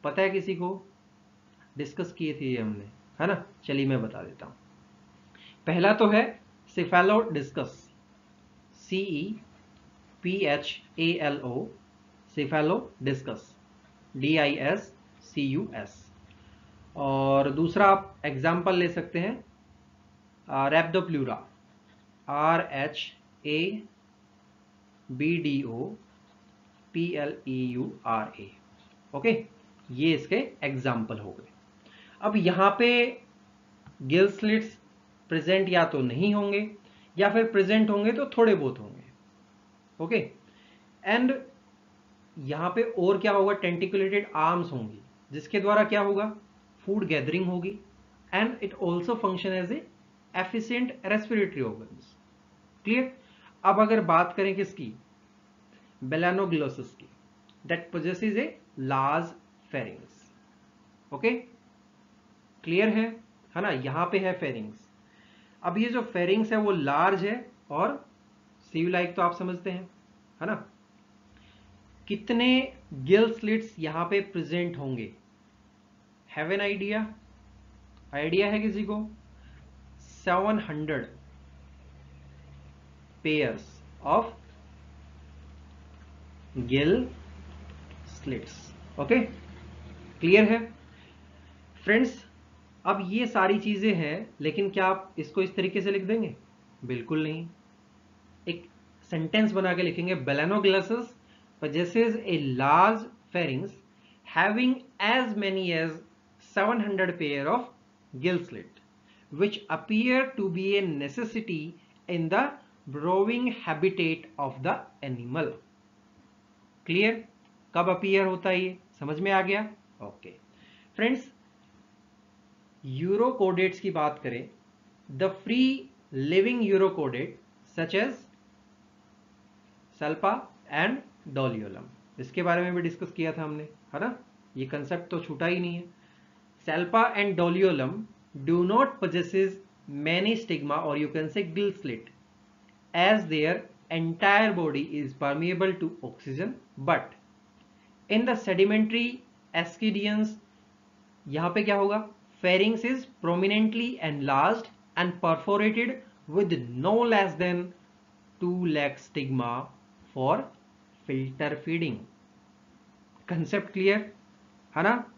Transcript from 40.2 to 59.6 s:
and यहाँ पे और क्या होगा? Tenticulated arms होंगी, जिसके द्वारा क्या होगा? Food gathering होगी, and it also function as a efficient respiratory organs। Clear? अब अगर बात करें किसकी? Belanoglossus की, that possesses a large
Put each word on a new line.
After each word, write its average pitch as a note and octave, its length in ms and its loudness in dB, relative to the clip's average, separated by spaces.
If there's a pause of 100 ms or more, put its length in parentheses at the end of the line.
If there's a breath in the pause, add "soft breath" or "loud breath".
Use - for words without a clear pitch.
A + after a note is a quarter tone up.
and B3 240 4 (1080)
यहाँ D3+ 300 -4
पे G#3 140 0
और G3 340 2
क्या G#3 140 2
होगा? G3 220 4
Tenticulated F#3+ 840 0
arms E3 360 2
होंगी, G#2+ 280 -8 (320)
जिसके D3+ 280 -4
द्वारा G#3 240 4
क्या G#3 180 2
होगा? G3+ 360 0 (420)
Food G3+ 260 -2
gathering D#3 400 0
होगी, F3+ 340 -4 (560)
and A3+ 240 0
it - 40 -6
also F3 400 -2
function G3 420 -2
as F#3 260 -2
a C#4+ 80 -4 (560)
efficient A#3 520 -2
respiratory G#3 720 -2
organs। A2 460 -8 (800)
Clear? B3+ 340 0 (480 loud breath)
अब G3 140 6
अगर A3 220 4
बात E3+ 360 4
करें G3 180 0
किसकी? E3 380 -6 (1120 soft breath)
Belanoglossus D#3+ 760 0
की, - 300 -18 (580)
that E3+ 280 -6
possesses F3+ 280 -4
a A3 240 0 (320)
large C#3 480 0 (440)